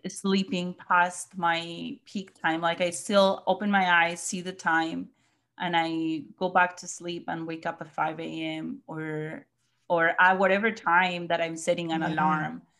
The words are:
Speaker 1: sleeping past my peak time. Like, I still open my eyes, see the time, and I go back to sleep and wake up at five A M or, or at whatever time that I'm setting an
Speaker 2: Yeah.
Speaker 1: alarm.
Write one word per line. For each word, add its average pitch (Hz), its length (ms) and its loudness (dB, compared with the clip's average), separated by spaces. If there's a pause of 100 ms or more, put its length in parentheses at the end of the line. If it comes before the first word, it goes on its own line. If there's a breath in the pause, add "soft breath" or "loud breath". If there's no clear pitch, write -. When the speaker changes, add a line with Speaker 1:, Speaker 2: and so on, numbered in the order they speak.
Speaker 1:
sleeping 185 680 -2
past 180 640 0
my 170 680 -2
peak - 340 -10
time. 330 200 0
Like, 170 200 0
I 175 100 0
still 196 580 2
open 202 240 0
my 180 320 6
eyes, 170 180 -4
see 185 180 -6
the 180 120 -8
time, 165 560 -2 (500)
and 170 180 -2
I 160 460 0 (160)
go 185 100 0
back 180 300 2
to 180 80 -16
sleep 170 400 -10
and 165 180 -6
wake 165 220 -8
up 165 140 -6
at 156 100 -14
five 160 300 -4
A - 20 -8
M 160 640 -8
or, 156 580 -8 (440)
or 165 320 2
at 185 180 6
whatever 196 320 4
time 180 560 2
that 170 140 0
I'm 165 160 -4
setting 170 340 -2
an 160 120 -2
Speaker 2:
Yeah. 160 120 -2
Speaker 1:
alarm. 156 480 -2 (180)